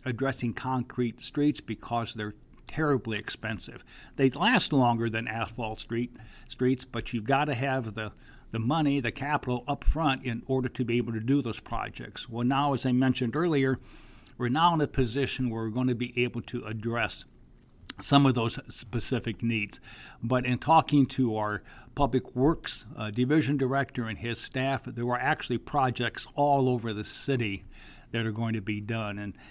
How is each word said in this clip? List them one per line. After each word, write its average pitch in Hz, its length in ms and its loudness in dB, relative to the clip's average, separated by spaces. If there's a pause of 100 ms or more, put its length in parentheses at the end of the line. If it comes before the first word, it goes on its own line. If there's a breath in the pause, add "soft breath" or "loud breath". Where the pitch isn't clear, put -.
addressing 127 500 -2
concrete 123 680 -4
streets 147 380 0
because 117 520 -6
they're 107 220 -6 (320)
terribly 139 500 0
expensive. - 680 -8 (320 loud breath)
They 135 140 6
last 208 420 2
longer 120 360 6
than 113 200 -2
asphalt 110 500 -6
street, 120 380 -4 (320 loud breath)
streets, 127 360 2
but - 300 -6
you've 110 100 -2
gotta 139 300 2
have 123 400 -2
the, 107 160 -6 (400 loud breath)
the 117 80 -4
money, 143 400 2
the 117 140 -2
capital 135 560 -2
up 143 160 -2
front 147 400 4
in 120 220 -4
order 131 220 0
to 123 160 -4
be 120 120 0
able 117 160 0
to 110 80 -4
do 131 220 2
those 113 180 -6
projects. - 680 -10
Well, 120 160 -4
now, 139 300 2
as 120 100 -2
I 131 60 2
mentioned 127 460 2
earlier, 143 420 2 (580 loud breath)
we're 123 120 -2
now 165 260 4
in 156 60 2
a 139 80 2
position 127 600 0
where 113 120 -4
we're 113 60 -2
gonna 127 260 0
be 120 260 -4
able 120 220 0
to 120 220 -8
address 110 600 -4 (760)
some 143 260 6
of 131 80 6
those 113 240 0 (100)
specific 117 760 -4
needs. 110 380 -2 (420 loud breath)
But 123 220 2
in 123 140 0
talking 147 480 4
to 117 300 0
our 104 260 -2 (320 loud breath)
Public 131 420 0
Works, 156 480 0 (100)
uh, 107 160 -8
Division 131 460 2
Director 131 480 0
and 113 140 -6
his 117 200 -4
staff, 135 460 -4
there 120 220 -6
were 123 120 0
actually 127 380 0
projects 123 800 0
all 139 340 4
over 117 240 0
the 104 120 -4
city 113 600 -2 (480 loud breath)
that 117 140 0
are 110 60 -2
going 113 200 -2
to 110 80 -2
be 104 220 -4
done. 104 360 -4
And, 101 140 -6 (180 loud breath)